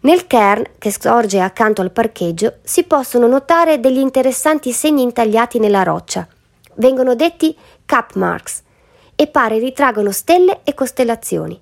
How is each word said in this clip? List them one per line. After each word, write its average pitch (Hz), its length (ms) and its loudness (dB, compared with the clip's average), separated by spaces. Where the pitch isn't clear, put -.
Nel 349 260 4
cairn, 208 360 2
che 208 140 -6
sorge 226 480 0
accanto 202 420 0
al 185 100 -4
parcheggio, 214 680 -4
si - 220 -2
possono 254 420 0
notare 302 540 2
degli 262 200 2
interessanti 269 720 0
segni 294 300 0
intagliati 240 560 0
nella 208 240 2
roccia. 170 460 -4
Vengono 254 400 2
detti 320 420 -2
cap - 300 -2
marks 175 460 -6
e 294 120 2
pare 233 300 0
ritraggono 233 540 -2
stelle 359 520 2
e 285 120 -4
costellazioni. 226 880 -4